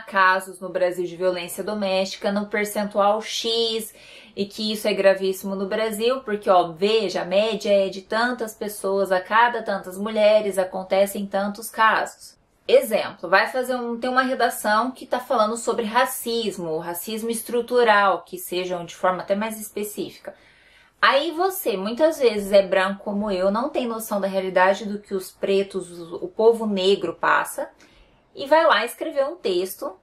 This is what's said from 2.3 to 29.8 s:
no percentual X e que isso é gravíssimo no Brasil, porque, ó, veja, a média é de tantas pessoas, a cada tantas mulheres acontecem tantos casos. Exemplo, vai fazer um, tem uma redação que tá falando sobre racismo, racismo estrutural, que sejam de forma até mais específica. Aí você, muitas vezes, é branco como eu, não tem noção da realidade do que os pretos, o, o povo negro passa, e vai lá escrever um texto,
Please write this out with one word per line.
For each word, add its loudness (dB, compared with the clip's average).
no -2
percentual 0
X -4
e -4
que -6
isso -4
é 0
gravíssimo 0
no -4
Brasil, -2
porque, -4
ó, 6
veja, 0
a -10
média 0
é 4
de -10
tantas -2
pessoas, -2
a 2
cada 2
tantas -6
mulheres 2
acontecem 0
tantos -4
casos. 0
Exemplo, 2
vai 4
fazer -4
um, -6
tem -4
uma 2
redação 0
que -14
tá -4
falando 0
sobre -2
racismo, -2
racismo -6
estrutural, 2
que -14
sejam -4
de -14
forma 0
até -2
mais -4
específica. -10
Aí 2
você, -2
muitas 0
vezes, 2
é 8
branco 0
como -4
eu, 0
não 0
tem -4
noção -4
da 0
realidade 2
do -6
que -14
os -6
pretos, -2
o, -12
o -4
povo 4
negro 2
passa, -2
e -10
vai 6
lá 4
escrever -2
um -6
texto, -4